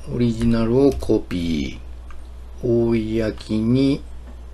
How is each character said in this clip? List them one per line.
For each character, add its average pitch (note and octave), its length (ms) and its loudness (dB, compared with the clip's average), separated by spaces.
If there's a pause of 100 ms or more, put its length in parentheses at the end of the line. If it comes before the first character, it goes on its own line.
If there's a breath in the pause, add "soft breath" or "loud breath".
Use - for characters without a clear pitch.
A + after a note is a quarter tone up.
う。 A#2 60 -8
オ A#2+ 40 -4
リ A#2+ 140 4
ジ A2+ 140 0
ナ A#2 180 4
ル A#2 140 4
を C#3 120 8
コ A2 300 2
ピ D#2 580 -2 (840)
ー、 B2+ 40 -2
覆 A#2 300 4
い A2 200 -2
焼 A2 280 -2
き A2 140 -2
に C3 440 2 (520)